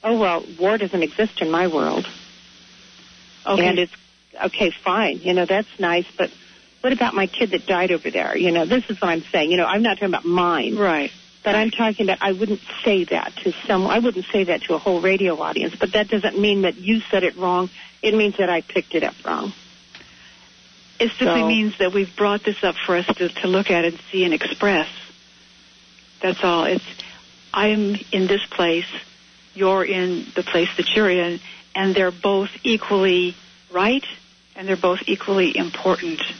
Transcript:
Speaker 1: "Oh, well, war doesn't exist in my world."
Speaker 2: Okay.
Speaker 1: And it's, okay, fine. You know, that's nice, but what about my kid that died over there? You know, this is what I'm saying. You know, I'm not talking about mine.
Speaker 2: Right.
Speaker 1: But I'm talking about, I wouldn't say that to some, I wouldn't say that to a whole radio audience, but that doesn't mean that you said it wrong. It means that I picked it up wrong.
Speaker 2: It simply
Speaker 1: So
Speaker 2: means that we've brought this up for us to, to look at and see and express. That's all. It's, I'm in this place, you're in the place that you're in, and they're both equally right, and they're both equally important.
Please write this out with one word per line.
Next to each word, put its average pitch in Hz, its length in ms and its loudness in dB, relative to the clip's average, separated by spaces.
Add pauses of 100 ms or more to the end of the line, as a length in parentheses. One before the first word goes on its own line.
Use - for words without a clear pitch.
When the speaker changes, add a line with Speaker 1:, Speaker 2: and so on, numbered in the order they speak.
Speaker 1:
"Oh, 226 160 2
well, 180 260 2 (140)
war 196 200 2
doesn't 190 240 0
exist 214 380 -2
in 160 100 0
my 175 180 2
world." 160 380 0 (1400)
Speaker 2:
Okay. 180 200 2
Speaker 1:
And 180 120 2
it's, 175 140 0 (540)
okay, 185 240 0 (140)
fine. 185 360 0
You 180 140 0
know, 180 120 2
that's 202 220 0 (100)
nice, 180 280 0 (100)
but - 140 -2 (500)
what 254 120 0
about 247 220 0
my 196 120 0
kid 214 260 -2
that - 140 -4
died 185 260 2
over 165 180 -2
there? - 260 -2
You 175 140 2
know, 165 160 2
this 233 220 2
is 202 120 -6
what 190 80 0
I'm 165 140 0 (100)
saying. 160 180 2
You 180 60 4
know, 175 100 2
I'm 208 160 0
not 220 120 2
talking 196 140 -2
about - 160 -2
mine. 175 520 2
Speaker 2:
Right. 160 340 0 (340)
Speaker 1:
But 208 120 2
I'm 220 140 2
talking 220 360 0
about, 190 140 0
I 196 120 0
wouldn't 202 280 -2 (240)
say 196 200 4
that - 300 -4 (100)
to 175 80 0 (140)
some, 190 200 2
I 214 120 2
wouldn't 226 340 0
say 196 120 2
that 175 180 -2
to 170 120 -2
a 156 40 0
whole 175 220 0
radio 185 400 2
audience, 160 380 -4
but 196 160 0
that 208 140 2
doesn't 208 300 0
mean 202 240 2
that 180 140 0
you 214 240 0 (100)
said 190 140 2
it 170 120 0
wrong. 180 320 0 (340)
It 214 120 2
means 208 240 2
that 185 100 2
I 165 120 0
picked - 340 -4
it 165 80 2
up - 120 -4 (100)
wrong. 127 280 -4 (1500)
Speaker 2:
It 233 180 2
simply 247 220 2
Speaker 1:
So 220 80 2
Speaker 2:
means 214 300 0
that 185 140 2
we've 196 240 -2
brought 208 280 0
this 208 180 -2
up 180 140 0 (100)
for 180 100 2
us 180 100 -2 (100)
to, 180 120 0
to - 200 -4
look 185 220 2
at 170 140 2
and 170 140 -2 (140)
see 190 120 2
and 170 80 2
express. 175 560 0 (1300)
That's 185 220 -2
all. 170 200 2
It's, 185 200 0 (680)
I'm 208 440 2 (160)
in 190 160 0
this 202 220 2
place, 170 360 0 (680)
you're 190 300 2
in 180 420 -2 (100)
the 175 80 -2
place 175 320 0
that 175 180 -2
you're 214 160 4
in, 175 300 0 (340)
and 196 200 0
they're 185 180 2
both 196 380 0 (120)
equally 190 720 2 (380)
right, 214 320 0 (500)
and 190 140 -12
they're 190 80 2
both 180 300 2
equally 196 500 0
important. 175 680 -2 (180)